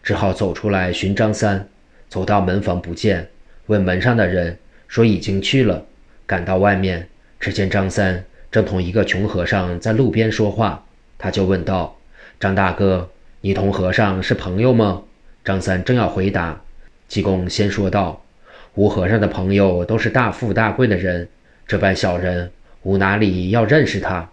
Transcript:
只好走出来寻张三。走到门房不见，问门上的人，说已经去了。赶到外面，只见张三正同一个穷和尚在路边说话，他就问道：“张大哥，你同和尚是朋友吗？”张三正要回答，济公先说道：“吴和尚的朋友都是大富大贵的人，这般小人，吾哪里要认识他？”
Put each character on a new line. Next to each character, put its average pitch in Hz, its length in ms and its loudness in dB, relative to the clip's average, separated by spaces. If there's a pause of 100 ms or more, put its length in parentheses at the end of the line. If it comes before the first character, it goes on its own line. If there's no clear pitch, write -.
只 101 100 -2
好 95 180 0
走 90 220 -2
出 104 160 -4
来 92 220 0
寻 95 220 -2
张 107 200 2
三。 98 340 -2 (400)
走 92 160 -4
到 101 160 2
门 95 220 0
房 90 180 -2
不 85 140 -10
见， 92 340 0 (380)
问 104 160 2
门 90 180 0
上 120 160 2
的 110 80 4
人， 87 320 -2 (300)
说 - 180 2
已 107 140 4
经 95 240 -2
去 131 220 2
了。 87 200 0 (420)
赶 90 180 -2
到 95 140 0
外 101 180 4
面， 92 320 -2 (320)
只 101 120 -6
见 95 160 -2
张 95 220 0
三 92 340 0 (280)
正 107 120 2
同 92 160 -2
一 90 120 -4
个 104 120 2
穷 95 220 -2
和 90 180 -2
尚 90 360 -2
在 110 120 -2
路 120 200 2
边 110 180 2
说 107 180 0
话， 101 380 -2 (320)
他 95 100 -6
就 95 160 0
问 92 200 0
道 90 340 -4 (400)
：“张 98 160 0
大 95 160 2
哥， 90 400 0 (300)
你 98 120 -2
同 98 200 0
和 92 200 -2
尚 95 300 2
是 - 100 -2
朋 92 280 -4
友 127 120 4
吗？” 104 300 2 (420)
张 95 160 -2
三 92 220 -2
正 127 140 2
要 107 120 2
回 95 220 0
答， 87 320 -4 (460)
济 104 120 -4
公 92 300 0
先 104 180 0
说 95 220 0
道 90 320 -2 (540)
：“吴 101 120 4
和 92 200 0
尚 110 120 2
的 101 60 2
朋 92 260 -2
友 95 320 4
都 107 140 0
是 110 100 -2
大 120 220 0
富 104 220 -4
大 113 180 2
贵 123 160 0
的 104 100 2
人， 87 300 -4 (400)
这 - 100 -2
般 95 200 2
小 92 200 -2
人， 90 320 -2 (360)
吾 95 120 0
哪 95 200 2
里 92 340 0
要 113 140 2
认 143 200 4
识 101 140 -2
他？” 87 340 -6